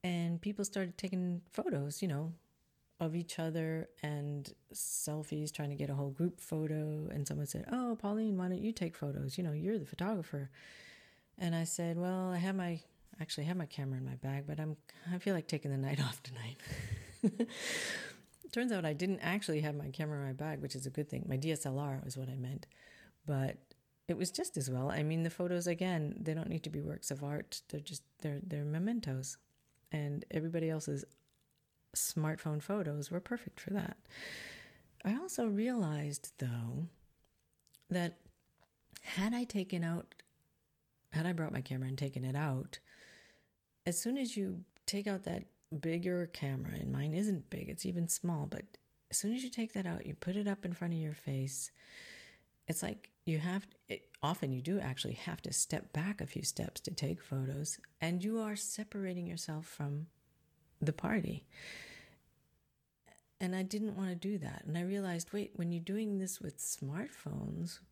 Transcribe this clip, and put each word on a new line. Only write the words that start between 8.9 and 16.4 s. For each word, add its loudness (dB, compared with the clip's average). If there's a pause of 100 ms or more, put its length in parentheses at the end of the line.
photos? -2
You 2
know, 2
you're 2
the -4
photographer." -2 (880)
And 2
I 4
said, 2
"Well, 2
I 2
have 4
my, 2 (400)
actually -2
have 2
my 0
camera 0
in -2
my -2
bag, 0
but -2
I'm, 0 (340)
I 2
feel 2
like 2
taking 0
the 4
night 4
<laughs> 4
off -4
tonight." -8 (680)